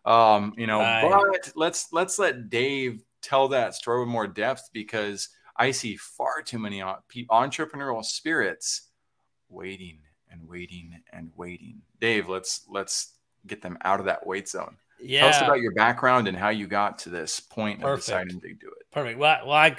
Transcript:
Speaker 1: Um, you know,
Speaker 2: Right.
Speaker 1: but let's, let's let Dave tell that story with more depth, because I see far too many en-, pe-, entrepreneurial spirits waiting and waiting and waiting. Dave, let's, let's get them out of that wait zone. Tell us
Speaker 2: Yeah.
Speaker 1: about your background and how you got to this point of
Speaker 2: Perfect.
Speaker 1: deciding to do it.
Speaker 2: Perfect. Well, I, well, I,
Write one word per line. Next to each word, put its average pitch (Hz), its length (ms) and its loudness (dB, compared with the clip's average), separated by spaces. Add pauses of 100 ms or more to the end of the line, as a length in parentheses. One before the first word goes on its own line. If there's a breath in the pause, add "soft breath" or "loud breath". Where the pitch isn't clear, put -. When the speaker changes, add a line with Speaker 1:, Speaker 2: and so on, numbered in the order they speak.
Speaker 1:
Um, 107 520 6
you 113 100 -4
know, 107 120 0
Speaker 2:
Right. 113 220 2
Speaker 1:
but 190 540 4
let's, 165 380 -4
let's 185 260 0
let 127 300 0
Dave 127 520 -2 (200)
tell 135 260 4
that 120 260 0
story 120 280 -2
with 120 80 -4
more 113 180 -2
depth, 107 460 -4
because 107 560 -6 (260 soft breath)
I 127 160 2
see 117 240 -6
far 131 460 -6
too 123 180 -10
many 101 220 -8
en-, 95 140 -8 (120)
pe-, 120 200 -14
entrepreneurial 139 760 -2
spirits - 840 -4 (580)
waiting 90 520 -14 (300)
and 82 160 -20
waiting 87 560 -16 (120)
and 82 240 -16
waiting. 87 460 -16 (180)
Dave, 107 260 0
let's, - 400 -8
let's - 460 -6 (340)
get 104 140 -12
them 90 240 -12
out 98 160 2
of 95 60 -4
that 85 200 -2
wait 95 220 -6
zone. 90 260 -10 (240)
Tell 131 280 4
us 147 140 6
Speaker 2:
Yeah. 135 40 4
Speaker 1:
about 135 140 4
your 113 140 -2
background 117 560 4
and 92 80 -6
how 98 100 0
you 107 180 0
got 101 340 0
to 85 100 -14
this 82 320 -6
point 104 380 -6
of - 40 -8
Speaker 2:
Perfect. 139 220 -2
Speaker 1:
deciding 92 340 -4
to 90 140 -16
do - 140 -20
it. - 260 -20
Speaker 2:
Perfect. 123 260 -6
Well, 151 220 4
I, - 20 -14
well, 139 100 -2
I, 151 260 8